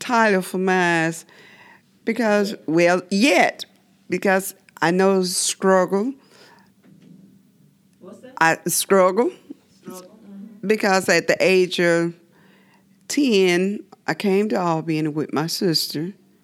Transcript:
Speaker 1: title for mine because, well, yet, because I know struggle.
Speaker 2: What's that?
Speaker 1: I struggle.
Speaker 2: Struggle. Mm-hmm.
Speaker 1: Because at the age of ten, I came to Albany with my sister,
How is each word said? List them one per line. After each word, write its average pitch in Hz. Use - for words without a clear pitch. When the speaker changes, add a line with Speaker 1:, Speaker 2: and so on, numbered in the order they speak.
Speaker 1:
title 220
for 185
mine 175
because, 208
well, 175
yet, 247
because 190
I 160
know 190
struggle. 190
Speaker 2:
What's 196
that? 254
Speaker 1:
I 165
struggle. 190
Speaker 2:
Struggle. -
Mm-hmm. -
Speaker 1:
Because 196
at 170
the -
age 185
of 170
ten, 196
I 160
came 202
to 214
Albany 160
with 151
my 151
sister, 165